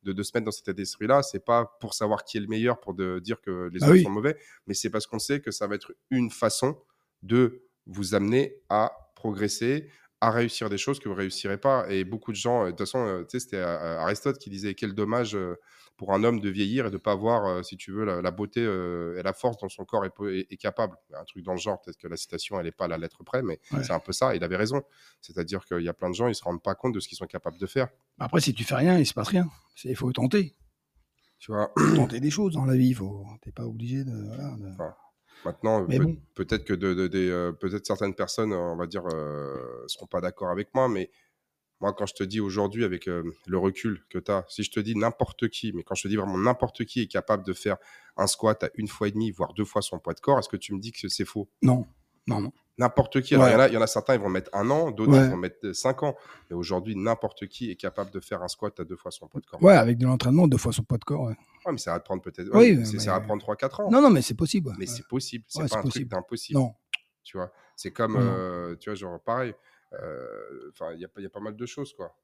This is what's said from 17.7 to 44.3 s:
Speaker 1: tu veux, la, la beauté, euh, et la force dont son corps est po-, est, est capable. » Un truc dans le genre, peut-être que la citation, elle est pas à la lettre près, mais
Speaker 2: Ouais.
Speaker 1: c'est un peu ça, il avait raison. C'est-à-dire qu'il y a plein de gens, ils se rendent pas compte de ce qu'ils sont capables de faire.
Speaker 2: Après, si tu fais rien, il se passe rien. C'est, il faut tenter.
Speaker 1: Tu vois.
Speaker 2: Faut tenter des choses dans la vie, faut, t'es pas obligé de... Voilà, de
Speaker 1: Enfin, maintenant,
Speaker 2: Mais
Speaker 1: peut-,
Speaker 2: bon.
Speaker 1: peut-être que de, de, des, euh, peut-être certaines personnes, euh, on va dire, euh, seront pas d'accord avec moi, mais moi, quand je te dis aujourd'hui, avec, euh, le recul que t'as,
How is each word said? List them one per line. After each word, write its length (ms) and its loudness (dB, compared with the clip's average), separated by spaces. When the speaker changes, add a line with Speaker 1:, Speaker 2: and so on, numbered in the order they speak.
Speaker 1:
tu 140 -16
veux, 120 -4
la, 180 -2
la 100 0
beauté, 280 -4
euh, 580 -4
et 60 -8
la 80 -2
force 260 -2
dont 120 -8
son 160 -14
corps 180 0
est 60 -4
po-, 180 -8
est, 220 -2
est 80 -16
capable. » 400 -4
Un 100 -12
truc 200 -18
dans 100 -4
le 40 -4
genre, 220 -4
peut-être 180 -18
que 100 -16
la 100 -10
citation, 420 -8
elle 80 -6
est 40 -6
pas 140 -4
à 20 -2
la 100 -4
lettre 260 -10
près, 200 -2
mais 160 -6
Speaker 2:
Ouais. 120 -4
Speaker 1:
c'est 100 -4
un 60 0
peu 120 -10
ça, 240 2
il 80 -2
avait 140 -2
raison. 260 0
C'est-à-dire 440 -6
qu'il 160 -4
y 80 -2
a 40 -6
plein 160 -4
de 60 -4
gens, 120 0
ils 80 0
se 80 -12
rendent 200 -6
pas 120 0
compte 180 -2
de 60 -4
ce 80 -10
qu'ils 100 -16
sont 100 -10
capables 300 -8
de 80 -6
faire. 220 -2
Speaker 2:
Après, 220 0
si 120 0
tu 100 -4
fais 120 -2
rien, 220 6
il 80 6
se 80 -4
passe 160 -4
rien. 200 2
C'est, 140 -10
il 60 -2
faut 160 -2
tenter. 440 0
Speaker 1:
Tu 120 -12
vois. 260 0
Speaker 2:
Faut 180 6
tenter 240 2
des 120 0
choses 220 0
dans 120 0
la 100 4
vie, 180 6
faut, 320 -8
t'es 100 -16
pas 140 -12
obligé 380 -6
de... 240 -8
Voilà, 300 -10
de 120 -12
Speaker 1:
Enfin, 260 -10
maintenant, 420 0
Speaker 2:
Mais 100 2
Speaker 1:
peut-, 60 4
Speaker 2:
bon. 140 0
Speaker 1:
peut-être 320 -2
que 80 0
de, 200 0
de, 140 0
des, 220 0
euh, 240 -2
peut-être 320 -6
certaines 300 -2
personnes, 360 -2
euh, 60 -2
on 180 -4
va 120 -6
dire, 160 -8
euh, 760 -8
seront 200 -10
pas 120 -4
d'accord 300 -6
avec 240 -4
moi, 160 2
mais 200 -2
moi, 100 0
quand 140 -4
je 80 -8
te 100 -4
dis 160 -4
aujourd'hui, 460 0
avec, 240 -4
euh, 140 -2
le 100 0
recul 520 -2
que 80 -8
t'as, 300 -2